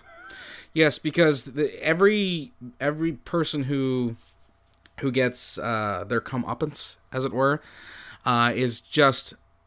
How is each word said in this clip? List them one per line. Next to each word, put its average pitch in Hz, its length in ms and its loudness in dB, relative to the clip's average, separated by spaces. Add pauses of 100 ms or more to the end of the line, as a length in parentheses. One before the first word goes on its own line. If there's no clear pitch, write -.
(720)
Yes, 156 240 4
because 151 480 2
the, 131 380 -2
every, 180 720 2 (280)
every 156 320 -2
person 151 520 -2
who, 131 500 0 (840)
who 139 100 0
gets, 123 480 0
uh, 104 480 -2
their 117 140 -2
comeuppance, - 800 -4 (140)
as 131 120 -2
it 135 80 -4
were, 135 280 2 (640)
uh, 120 300 4
is 120 240 0
just - 560 2 (320)